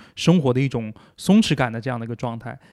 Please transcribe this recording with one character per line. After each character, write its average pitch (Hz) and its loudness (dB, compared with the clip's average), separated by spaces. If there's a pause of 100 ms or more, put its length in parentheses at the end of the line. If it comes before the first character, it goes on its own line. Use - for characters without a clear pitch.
(160)
生 170 4
活 135 2
的 123 2
一 139 2
种 113 -6 (240)
松 196 4
弛 208 2
感 123 0
的 113 -6
这 127 -6
样 120 -6
的 117 -8
一 113 -8
个 117 -6
状 117 -6
态， 120 -12 (160)